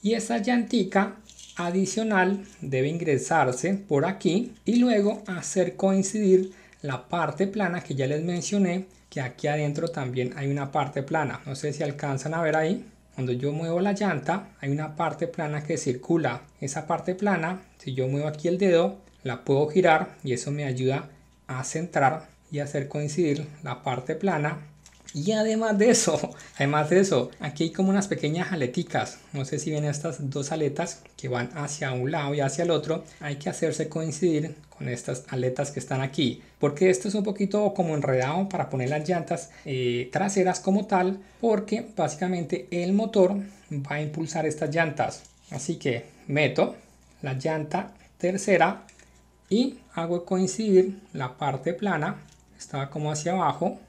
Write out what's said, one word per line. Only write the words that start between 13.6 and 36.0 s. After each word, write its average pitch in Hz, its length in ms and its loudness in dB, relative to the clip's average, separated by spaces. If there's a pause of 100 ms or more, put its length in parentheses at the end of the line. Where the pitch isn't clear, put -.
la 196 140 2
llanta, 185 560 -2 (100)
hay 139 80 -4
una 151 260 -2
parte 165 320 -2
plana 151 380 -4
que 165 140 -2
circula. 131 640 0 (180)
Esa 143 260 -6
parte 240 280 0
plana, 185 480 0 (160)
si 131 160 -6
yo 127 140 0
muevo 143 200 0
aquí 151 200 -2
el 180 100 2
dedo, 185 400 4 (280)
la 123 180 -4
puedo 139 240 4
girar 165 540 6
y 135 100 -2
eso 120 180 -4
me 147 140 -4
ayuda 131 460 0 (380)
a 131 160 -6
centrar 160 640 0 (220)
y 143 100 -4
hacer 143 280 -4
coincidir 147 580 0 (160)
la 135 200 -10
parte 143 320 -4
plana. 156 440 0 (540)
Y 160 200 -2
además 220 460 2
de 220 120 8
eso, - 440 2 (100)
<laughs> - 120 -20
además 151 340 2
de 180 100 8
eso, 165 300 2 (100)
aquí 156 240 -4
hay 165 80 -4
como 190 180 2
unas 196 160 2
pequeñas 160 460 -2
aleticas. 143 680 -2 (140)
No 135 120 -4
sé 143 140 -4
si 160 120 -4
ven 151 140 0
estas 147 460 -4
dos 139 220 -4
aletas 160 500 -2 (140)
que 135 120 -8
van 123 280 -2
hacia 143 360 -6
un 127 180 -2
lado 147 240 -2
y 147 60 0
hacia 139 240 0
el 170 60 2
otro. 160 340 0 (160)
Hay 143 160 -6
que 175 140 -6
hacerse 156 380 -2
coincidir 160 680 0 (200)
con 139 120 -8
estas 127 400 -6
aletas 127 420 -2
que 131 100 -8
están 131 220 -4